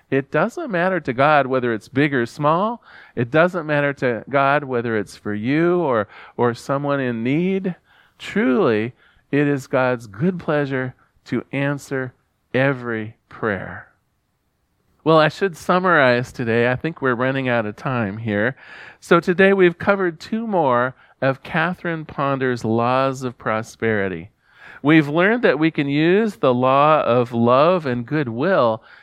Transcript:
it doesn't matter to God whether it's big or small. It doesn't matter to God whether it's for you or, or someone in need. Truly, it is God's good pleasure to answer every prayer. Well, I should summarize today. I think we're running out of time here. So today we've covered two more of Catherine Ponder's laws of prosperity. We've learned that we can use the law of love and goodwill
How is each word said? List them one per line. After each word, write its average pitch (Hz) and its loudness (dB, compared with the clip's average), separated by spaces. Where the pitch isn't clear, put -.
it 135 -2
doesn't 233 -4
matter 180 -2
to 131 -6
God 139 4
whether 123 0
it's 107 -8
big 139 0
or 120 0
small. 175 -2
It 120 -4
doesn't 165 0
matter 143 0
to 123 -2
God 139 2
whether 120 -2
it's 98 -6
for 104 -6
you 156 0
or, 120 0
or 120 0
someone 143 -4
in 120 -4
need. 180 -2
Truly, 165 0
it 143 2
is 139 -4
God's 127 -2
good 160 -4
pleasure 135 -4
to 123 -4
answer 139 -6
every 120 -2
prayer. 92 -6
Well, 156 6
I 156 4
should 185 -4
summarize 151 2
today. 117 0
I 127 -2
think - -8
we're 127 0
running 131 -2
out 120 0
of 104 -8
time 113 -4
here. 110 -2
So 170 2
today 190 4
we've 180 4
covered 185 -2
two 226 -8
more 131 0
of 131 -2
Catherine 165 -4
Ponder's 131 -4
laws 127 0
of 123 -8
prosperity. 107 -4
We've 151 4
learned 196 2
that 151 2
we 156 2
can 143 -2
use 180 2
the 131 2
law 139 4
of 120 0
love 139 4
and 123 -4
goodwill 131 0